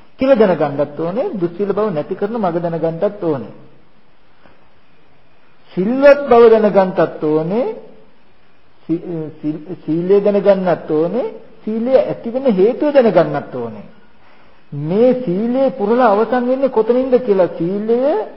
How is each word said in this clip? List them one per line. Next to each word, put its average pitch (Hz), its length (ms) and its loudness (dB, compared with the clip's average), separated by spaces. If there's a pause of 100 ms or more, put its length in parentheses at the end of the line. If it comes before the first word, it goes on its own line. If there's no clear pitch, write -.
(200)
කියලා 262 180 4
දැනගන්නත් 151 600 0
ඕනේ. 208 340 -4
දුස්සීල 190 360 -4
බව 208 200 -2
නැති 151 260 -6
කරන 208 200 -6
මඟ 175 260 -2
දැනගන්නත් 165 600 -4
ඕනේ. 139 300 -4 (2250)
සිල්වත් 269 500 4
බව 233 260 6
දැනගන්නත් 190 720 2
ඕනේ. 160 420 0 (1160)
සී-, 165 220 -4 (300)
සීල්-, 151 320 -8 (120)
සීලය 175 400 0
දැනගන්නත් 196 720 2
ඕනේ. 175 440 -2 (240)
සීලය 226 380 -4
ඇති - 340 0
වෙන 262 200 -6
හේතුව 220 420 2
දැනගන්නත් 175 640 2
ඕනේ. 113 320 -10 (840)
මේ 170 440 0
සීලය 240 560 -2
පුරලා 226 380 0
අවසන් 226 360 0
වෙන්නේ 262 240 0
කොතනින්ද 247 480 0
කියලා 190 320 2
සීලය 208 480 -2 (400)